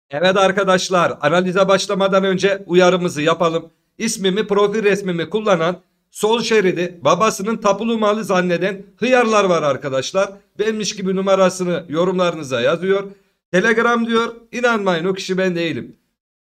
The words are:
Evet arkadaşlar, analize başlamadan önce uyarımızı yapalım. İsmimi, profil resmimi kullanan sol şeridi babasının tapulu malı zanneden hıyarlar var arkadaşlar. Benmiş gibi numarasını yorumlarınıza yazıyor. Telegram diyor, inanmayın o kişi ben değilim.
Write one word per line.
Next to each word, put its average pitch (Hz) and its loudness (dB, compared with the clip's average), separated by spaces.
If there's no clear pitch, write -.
Evet 180 0
arkadaşlar, 185 2
analize 180 2
başlamadan 190 2
önce 190 0
uyarımızı 175 2
yapalım. 160 0
İsmimi, 208 -2
profil 208 0
resmimi 180 -2
kullanan 185 0
sol 220 0
şeridi 180 0
babasının 208 0
tapulu 220 -2
malı 214 0
zanneden 180 -2
hıyarlar 226 2
var 170 2
arkadaşlar. 143 -2
Benmiş 214 -2
gibi 190 -4
numarasını 185 0
yorumlarınıza 160 0
yazıyor. 175 0
Telegram 226 2
diyor, 233 0
inanmayın 202 0
o 190 0
kişi 185 -4
ben 185 0
değilim. 160 -6